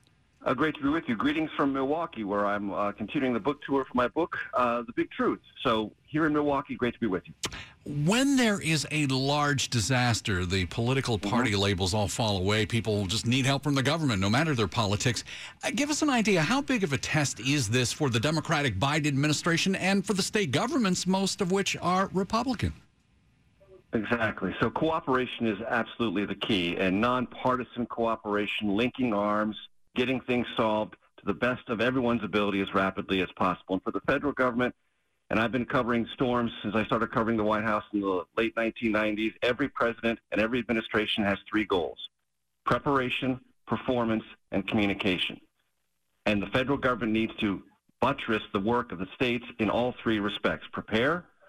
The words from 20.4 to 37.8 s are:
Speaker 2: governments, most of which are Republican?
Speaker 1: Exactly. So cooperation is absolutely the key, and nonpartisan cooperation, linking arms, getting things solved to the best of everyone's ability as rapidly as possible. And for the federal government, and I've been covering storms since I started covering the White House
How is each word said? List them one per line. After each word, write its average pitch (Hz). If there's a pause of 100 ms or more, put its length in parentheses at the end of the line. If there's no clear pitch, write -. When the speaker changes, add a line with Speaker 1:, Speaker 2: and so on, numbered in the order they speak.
Speaker 2:
governments, 196
most 190
of 180
which 196
are 185
Republican? 202 (1160)
Speaker 1:
Exactly. 104
So 117
cooperation 127
is 101
absolutely 110
the 95
key, 87
and 95
nonpartisan 123
cooperation, 104
linking 123
arms, 104 (380)
getting 123
things 123 (100)
solved 107 (220)
to -
the 101
best 123
of 110
everyone's 120
ability 101
as 95
rapidly 95
as 87
possible. 92
And 95
for 117
the -
federal 143
government, 127 (560)
and -
I've 113
been 120
covering 120
storms 120 (100)
since 101
I 107
started 110
covering 113
the 107
White 107
House 107